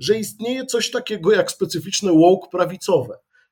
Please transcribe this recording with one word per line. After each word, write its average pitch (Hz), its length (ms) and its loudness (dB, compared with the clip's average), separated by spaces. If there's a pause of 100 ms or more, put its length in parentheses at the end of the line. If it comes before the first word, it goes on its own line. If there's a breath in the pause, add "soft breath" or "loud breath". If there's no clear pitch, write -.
że 196 180 2
istnieje 240 480 -6
coś 240 260 -4
takiego 202 400 -2
jak 190 200 2
specyficzne 180 600 -4
woke 175 400 6
prawicowe, 175 680 -2 (340)